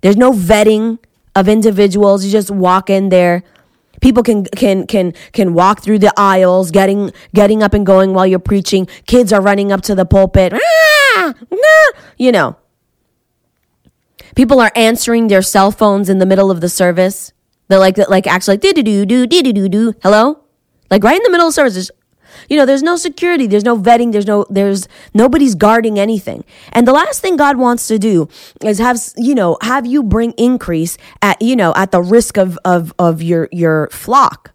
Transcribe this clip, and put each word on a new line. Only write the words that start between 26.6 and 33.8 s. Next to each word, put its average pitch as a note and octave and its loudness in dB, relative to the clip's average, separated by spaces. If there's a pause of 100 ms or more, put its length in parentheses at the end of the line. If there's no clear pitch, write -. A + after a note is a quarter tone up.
And A#3+ 2
the C4 4
last F#4 0
thing F#4+ -4
God C#4+ 0
wants A#3+ -2
to A3 -2
do F#3+ -2 (320)
is G#3+ -2
have, A#3+ 0
s-, - -14
you B3 -2
know, F3+ 0
have A#3+ -4
you C4+ -2
bring A3+ -2
increase F3 -4 (220)
at, G3+ -2
you A#3+ -2
know, F#3 0
at G3 -2
the F3+ 0
risk G#3 0
of, F#3+ -2
of, F3 -2
of E3 -2
your, E3 -4
your D#3+ -2